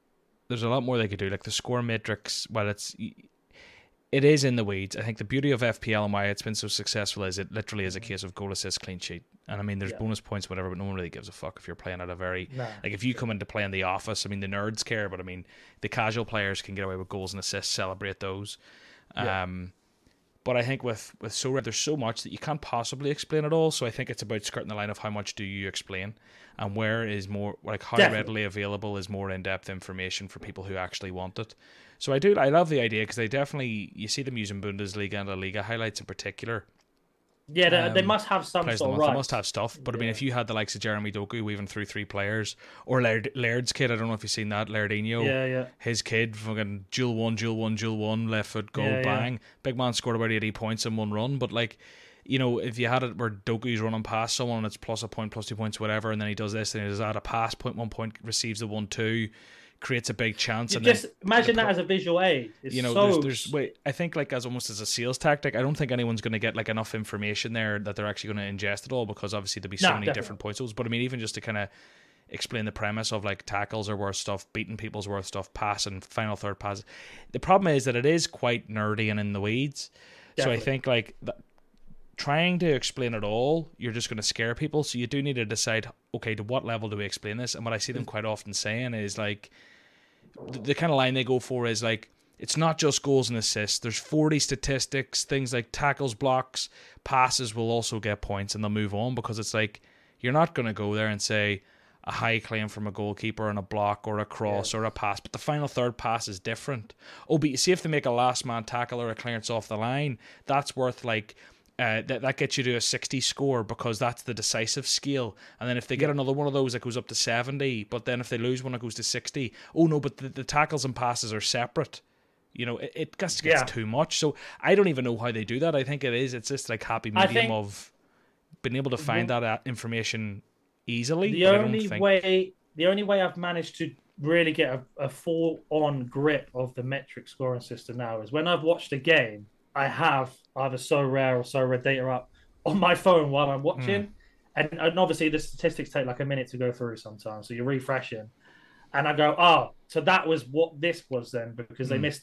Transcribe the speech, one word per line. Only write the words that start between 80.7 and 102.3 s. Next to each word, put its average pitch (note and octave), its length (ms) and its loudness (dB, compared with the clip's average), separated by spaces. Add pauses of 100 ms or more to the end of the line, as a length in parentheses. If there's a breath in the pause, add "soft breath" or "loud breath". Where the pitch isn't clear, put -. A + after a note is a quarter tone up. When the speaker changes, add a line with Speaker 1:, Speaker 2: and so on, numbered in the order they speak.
Speaker 1:
like, A#2+ 360 2
th-, A2 140 -6 (800)
trying E3+ 400 2
to F3 80 2
explain B2+ 480 2
it G#2 100 -2
all, C3+ 540 2
you're A#2 140 -4
just A2+ 180 -2
gonna G#2+ 120 -4
scare A#2 320 0
people. D3+ 300 0
So - 140 -4
you A#2+ 80 0
do C#3 160 0
need C#3 140 -2
to A#2+ 80 0
decide, A2 440 0 (260)
okay, A2+ 200 -4
to G#2+ 80 -4
what A#2+ 220 -2
level A2+ 240 -4
do G#2 80 -6
we G#2 80 -4
explain G#2 340 -6
this? B2 160 -4
And - 100 -8
what A2+ 80 -2
I A2 60 0
see B2 140 -4
them A#2+ 100 -4
Speaker 2:
Mm. A2 120 -8
Speaker 1:
quite G#2+ 100 -4
often G#2+ 280 -4
saying A#2 420 -2
is, G#2 220 -4
like, G#2 340 -4 (1000 soft breath)
the, B2+ 80 -8
the B2+ 160 -2
kind E3 180 2
of C#3+ 40 6
line C3 180 4
they C3 100 2
go B2+ 140 2
for A#2+ 280 -2
is, A2+ 160 0
like, A2+ 280 -2 (280)
it's - 180 -4
not D#3+ 220 4
just D3 240 4
goals C3+ 280 4
and A#2+ 80 0
assists. G#2+ 420 0
There's A2+ 180 -4
forty D3+ 400 4
statistics, - 840 0
things C3+ 280 0
like A#2+ 200 -2
tackles, C#3 420 0
blocks, C3 540 0 (360 loud breath)
passes B2+ 500 4
will A#2 160 0
also A#2 280 0
get G#2 220 -2
points, G2+ 340 -4
and G#2+ 80 -4
they'll G#2+ 80 0
move G#2 240 0
on A#2+ 200 0
because A2+ 240 -4
it's G#2+ 160 -4
like, G#2+ 260 0 (400 soft breath)
you're A#2+ 120 0
not D#3+ 220 4
gonna A#2 180 0
go G#2 220 -2
there G#2+ 140 2
and G#2 120 -2
say G#2 420 2 (420 soft breath)
a - 80 -6
high A2+ 260 2